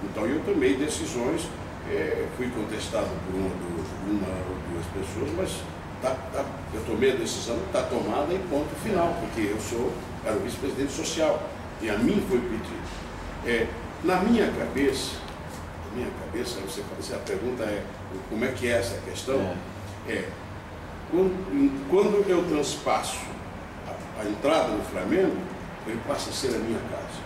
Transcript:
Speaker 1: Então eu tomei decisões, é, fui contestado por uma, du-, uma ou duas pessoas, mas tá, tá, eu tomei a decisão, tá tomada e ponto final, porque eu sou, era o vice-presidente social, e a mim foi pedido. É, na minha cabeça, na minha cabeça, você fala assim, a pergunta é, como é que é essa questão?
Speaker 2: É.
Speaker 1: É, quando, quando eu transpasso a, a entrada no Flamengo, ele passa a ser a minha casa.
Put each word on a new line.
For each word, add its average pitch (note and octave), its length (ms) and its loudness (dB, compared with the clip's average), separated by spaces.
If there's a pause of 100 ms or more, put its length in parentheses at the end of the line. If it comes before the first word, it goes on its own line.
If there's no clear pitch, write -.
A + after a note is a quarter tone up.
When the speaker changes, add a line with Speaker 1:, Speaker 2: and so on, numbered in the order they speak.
Speaker 1:
Então G#2+ 200 -2
eu C3+ 200 2
tomei C#3 320 6
decisões, C#3+ 720 0 (420)
é, - 360 0 (100)
fui B2 140 0
contestado G#2+ 580 -2 (180)
por F#2+ 120 -2
uma, F#2+ 100 2
du-, F2+ 640 -4
uma G2 180 2
ou F#2 280 -2 (140)
duas - 220 -2
pessoas, A2+ 440 -2
mas F#3+ 140 0 (520)
tá, B2+ 80 2 (220)
tá, C3+ 120 -2 (300)
eu A2 120 -2
tomei A#2+ 260 6
a - 40 2
decisão, - 400 -2 (160)
tá - 120 4
tomada A#2 500 0
e F#3+ 40 2 (120)
ponto D3 180 2 (160)
final, E3+ 360 4
porque A2 280 0
eu G#2+ 100 0
sou, A#2+ 320 0 (360)
era F#3 100 2
o - 40 2
vice-presidente C#3 520 -2
social, D#3 500 2 (380)
e A2 80 0
a G#2 80 2
mim E3 320 6
foi - 100 6
pedido. - 500 -2 (580)
É, A#2 200 4 (380)
na F#3 120 6
minha G#3+ 360 6
cabeça, C3 600 2 (760)
na - 60 -6
minha B2 120 -2 (180)
cabeça, A2 340 -4
você - 220 -6
fala - 180 -8
assim, A#2 140 -4
a G2+ 40 -4
pergunta A2+ 460 -2
é, G2+ 180 -2 (460)
como A2 160 0
é C3+ 40 2
que A#2+ 200 0
é A#2 40 4
essa - 260 2 (100)
questão? - 320 0 (680)
Speaker 2:
É. A#2 60 -4
Speaker 1:
É, G2 120 -2 (840)
quando, C#3+ 800 4
quando G3+ 400 6
eu F3 180 6
transpasso - 720 0 (680)
a, - 360 -8
a - 40 -4
entrada C#3 420 4
no F#2+ 160 0
Flamengo, B2+ 520 4 (500)
ele A2+ 200 -4
passa - 240 0
a - 20 -6
ser - 160 0
a A#2 100 2
minha A2 200 0 (120)
casa. - 360 -6